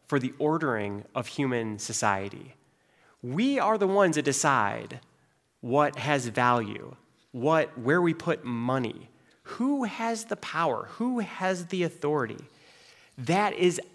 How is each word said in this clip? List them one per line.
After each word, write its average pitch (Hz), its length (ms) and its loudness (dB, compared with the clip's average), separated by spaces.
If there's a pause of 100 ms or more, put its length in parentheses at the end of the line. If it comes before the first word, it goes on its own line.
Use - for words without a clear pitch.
for 147 100 2
the 127 200 0
ordering 120 680 0 (100)
of 123 140 -4
human 117 500 -2
society. 101 760 -2 (640)
We 220 380 0
are 214 180 2
the 196 80 2
ones 190 300 4
that 147 80 2
decide 123 760 2 (600)
what 139 360 2
has 127 300 0
value, 120 680 0 (340)
what, 147 480 0
where 143 240 2
we 165 120 2
put 170 300 -4
money, 120 680 -4 (340)
who 269 400 -2
has 226 400 -4
the 214 120 -6
power, 151 560 -2
who 240 280 -2
has 185 460 -4
the 180 160 -2
authority. 147 640 -2 (720)
That 180 380 2
is 175 260 2 (140)